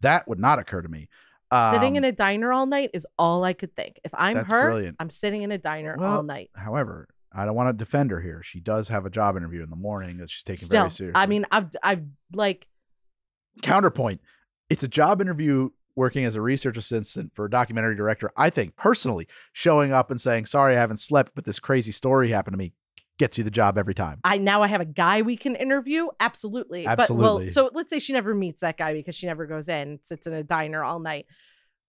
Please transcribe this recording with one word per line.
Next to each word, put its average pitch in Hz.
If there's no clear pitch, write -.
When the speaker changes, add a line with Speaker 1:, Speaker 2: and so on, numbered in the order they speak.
Speaker 1:
That 156
would 107
not 131
occur 92
to 82
me. 78
Speaker 2:
Sitting 127
Speaker 1:
Um, 294
Speaker 2:
in 277
a 254
diner 208
all 262
night 277
is 170
all 170
I 185
could 180
think. -
If -
I'm 196
Speaker 1:
that's 214
Speaker 2:
her, 247
Speaker 1:
brilliant. -
Speaker 2:
I'm 160
sitting 208
in 202
a 202
diner 156
Speaker 1:
Well, 190
Speaker 2:
all -
night. 139
Speaker 1:
however, 107
I 98
don't 107
wanna 123
defend 120
her 85
here. 85
She -
does 107
have 104
a 98
job 101
interview 85
in 78
the 82
morning 92
that 85
she's -
taking 95
Speaker 2:
Still, 208
Speaker 1:
very 170
seriously. 95
Speaker 2:
I 196
mean, 208
I've, 190
I've, 180
like, 196
Speaker 1:
Counterpoint. 147
It's 156
a 135
job 170
interview 147
working 131
as 113
a 107
research 127
assistant 104
for 104
a 104
documentary 113
director. 104
I 156
think, 110
personally, 120
showing 147
up 131
and 123
saying, 117
"Sorry, 139
I 120
haven't 110
slept, -
but -
this -
crazy 117
story 131
happened 95
to 95
me," 92
gets 127
you 113
the 107
job 104
every 98
time. 78
Speaker 2:
I, 196
now 202
I -
have 202
a 175
guy 175
we 233
can 254
interview. 277
Absolutely. 214
But, 117
Speaker 1:
Absolutely. 117
Speaker 2:
well, 92
so 262
let's 330
say 302
she -
never 220
meets 185
that 165
guy 160
because 156
she -
never 160
goes 156
in, 147
sits -
in 165
a 156
diner 156
all 151
night. 160